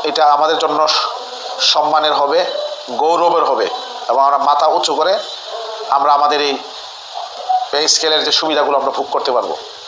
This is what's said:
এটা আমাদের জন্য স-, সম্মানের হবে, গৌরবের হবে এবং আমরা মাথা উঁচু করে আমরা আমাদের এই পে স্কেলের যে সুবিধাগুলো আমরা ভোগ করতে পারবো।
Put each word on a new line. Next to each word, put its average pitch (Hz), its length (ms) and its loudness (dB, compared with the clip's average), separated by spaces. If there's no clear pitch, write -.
এটা 156 240 2
আমাদের 151 320 4
জন্য 156 300 0
স-, - 200 0
সম্মানের 151 560 2
হবে, 143 300 2
গৌরবের 165 540 2
হবে 113 240 0
এবং 127 160 4
আমরা 139 140 4
মাথা 143 280 2
উঁচু 160 280 2
করে 170 240 2
আমরা 139 220 4
আমাদের 147 280 4
এই 143 180 0
পে 151 180 0
স্কেলের 156 360 2
যে 151 80 -2
সুবিধাগুলো 143 460 2
আমরা 135 120 0
ভোগ - 200 -4
করতে 139 220 -2
পারবো। 98 240 0